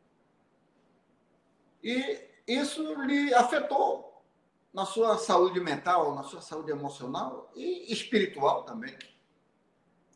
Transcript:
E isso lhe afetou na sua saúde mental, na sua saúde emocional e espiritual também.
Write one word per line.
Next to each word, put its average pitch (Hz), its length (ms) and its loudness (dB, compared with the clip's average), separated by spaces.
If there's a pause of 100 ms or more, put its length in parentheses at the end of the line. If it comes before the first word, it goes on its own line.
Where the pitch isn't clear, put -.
(1800)
E 254 460 -4 (180)
isso 294 460 -2 (100)
lhe 285 300 2
afetou - 920 2 (500)
na 190 120 -4
sua 220 320 2
saúde 180 420 4
mental, 160 560 2
na 135 80 -8
sua 170 180 -14
saúde 156 300 -8
emocional 139 840 -8
e 330 360 -6
espiritual 196 720 0
também. 123 340 -12 (1200)